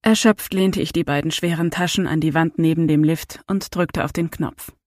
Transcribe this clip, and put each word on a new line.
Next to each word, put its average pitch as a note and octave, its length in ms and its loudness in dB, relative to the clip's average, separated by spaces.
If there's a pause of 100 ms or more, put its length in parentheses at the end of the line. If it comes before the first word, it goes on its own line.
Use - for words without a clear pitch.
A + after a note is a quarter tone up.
Erschöpft A3 540 2
lehnte F#3+ 260 0
ich - 140 -4
die E3 100 0
beiden C#3+ 260 -2
schweren E3+ 400 -2
Taschen F3+ 360 -2
an D#3 160 0
die D#3 100 0
Wand E3 260 0
neben D#3+ 300 2
dem D3+ 160 4
Lift - 420 -2
und F#3+ 280 -6
drückte F3 320 -2
auf - 80 -8
den E3+ 160 -2
Knopf. - 420 -8 (140)